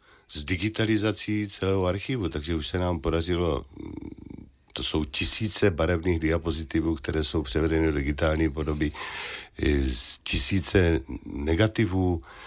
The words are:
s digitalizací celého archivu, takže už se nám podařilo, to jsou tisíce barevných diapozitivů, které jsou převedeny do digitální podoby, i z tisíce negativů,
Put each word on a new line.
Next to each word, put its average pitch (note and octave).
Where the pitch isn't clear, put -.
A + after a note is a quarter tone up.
s D2+
digitalizací G#2+
celého F#2+
archivu, G2
takže D#2+
už D2+
se F2+
nám F2+
podařilo, E2+
to B1+
jsou D#2
tisíce -
barevných E2
diapozitivů, D#2+
které D#2+
jsou D#2+
převedeny D#2+
do D2
digitální D#2
podoby, D2+
i D2
z -
tisíce F2+
negativů, F2+